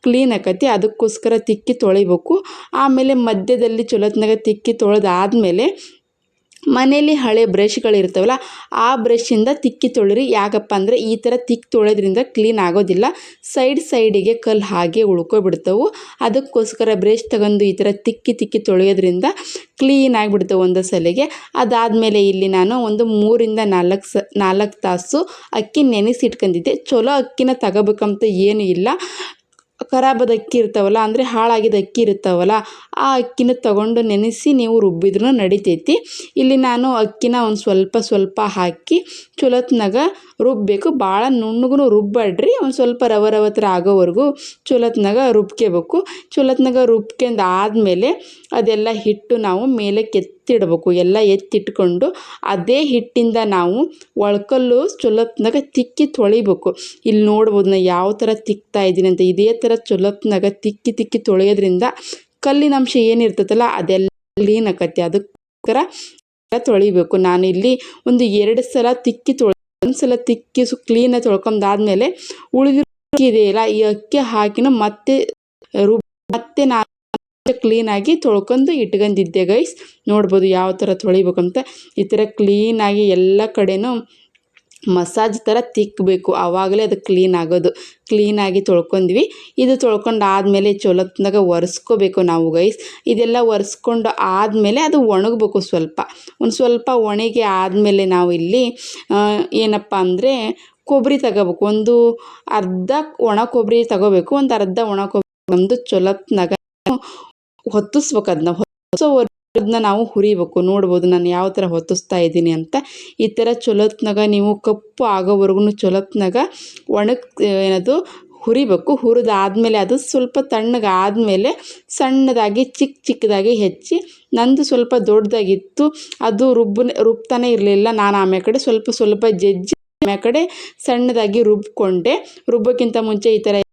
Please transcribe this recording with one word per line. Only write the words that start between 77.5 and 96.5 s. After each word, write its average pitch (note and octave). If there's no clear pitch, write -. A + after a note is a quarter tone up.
ಕ್ಲೀನಾಗಿ A3
ತೊಳ್ಕೊಂಡು B3+
ಇಟ್ಕೊಂಡಿದ್ದೆ G3
ಗೈಸ್. A#3+
ನೋಡ್ಬೋದು G3
ಯಾವ F#3
ಥರ F#3+
ತೊಳಿಬೇಕಂತ. F3+
ಈ G#3
ಥರ G#3
ಕ್ಲೀನಾಗಿ G#3
ಎಲ್ಲ F#3
ಕಡೆನೂ G3
ಮಸಾಜ್ G3+
ಥರ A3
ತಿಕ್ಕಬೇಕು, F#3+
ಆವಾಗಲೇ F#3+
ಅದು G3
ಕ್ಲೀನ್ F#3
ಆಗೋದು. E3+
ಕ್ಲೀನಾಗಿ G#3
ತೊಳ್ಕೊಂಡ್ವಿ. F#3
ಇದು B3+
ತೊಳ್ಕೊಂಡಾದ್ಮೇಲೆ G3+
ಚಲೋತ್ನಾಗ G3
ಒರೆಸ್ಕೋಬೇಕು F#3
ನಾವು E3
ಗೈಸ್. F3+
ಇದೆಲ್ಲ A#3
ಒರೆಸ್ಕೊಂಡು A3
ಆದಮೇಲೆ G#3
ಅದು D4+
ಒಣಗಬೇಕು G#3
ಸ್ವಲ್ಪ. E3
ಒಂದು A3+